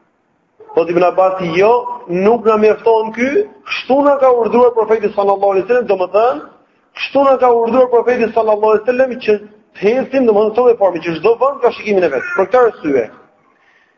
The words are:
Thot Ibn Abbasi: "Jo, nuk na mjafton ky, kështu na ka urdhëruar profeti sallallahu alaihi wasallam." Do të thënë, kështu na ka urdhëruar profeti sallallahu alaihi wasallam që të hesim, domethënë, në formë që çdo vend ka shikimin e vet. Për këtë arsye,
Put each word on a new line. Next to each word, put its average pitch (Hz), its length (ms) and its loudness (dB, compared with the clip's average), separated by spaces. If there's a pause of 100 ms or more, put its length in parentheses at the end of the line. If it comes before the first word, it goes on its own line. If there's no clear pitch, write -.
(760)
Thot 165 140 0
Ibn 175 140 0
Abbasi: 175 540 0
"Jo, 233 500 0
nuk 202 380 0
na 220 120 2
mjafton 214 560 0
ky, 277 360 -2 (160)
kështu - 380 -2
na 285 140 2
ka 262 120 2
urdhëruar 240 440 2
profeti 220 360 0
sallallahu 196 420 0
alaihi 190 140 -2
wasallam." 240 220 0
Do 196 80 0
të 185 180 -2
thënë, 254 280 0 (560)
kështu - 260 -2
na 269 140 2
ka 254 120 2
urdhëruar 233 400 2
profeti 240 440 0
sallallahu 214 380 0
alaihi 214 140 0
wasallam 254 260 0 (140)
që 214 80 2 (400)
të - 120 -8
hesim, 254 400 0
domethënë, 220 480 2
në - 80 -2
formë 175 240 0
që 170 120 -4
çdo 180 140 2 (100)
vend 262 200 -2
ka 233 100 2
shikimin 202 320 -2
e 160 60 0
vet. 127 260 -6
Për 185 140 0
këtë 254 120 2
arsye, 143 440 -2 (920)